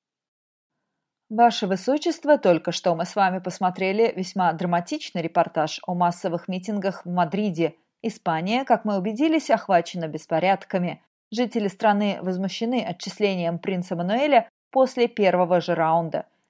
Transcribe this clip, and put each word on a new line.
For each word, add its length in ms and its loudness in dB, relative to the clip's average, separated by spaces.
Ваше 360 4
Высочество, 720 2
только 340 2
что 220 0
мы 120 -4
с 100 -10
вами 240 2
посмотрели 760 0
весьма 380 0
драматичный 680 -4
репортаж 640 0
о 80 -4
массовых 520 -2
митингах 580 -6
в 40 -10
Мадриде. 680 0
Испания, 640 -2
как 200 2
мы 120 -2
убедились, 520 0
охвачена 580 0
беспорядками. 920 -2
Жители 360 -2
страны 540 0
возмущены 640 -4
отчислением 720 -2
принца 380 -4
Мануэля 540 2
после 380 2
первого 540 4
же 120 -2
раунда. 540 0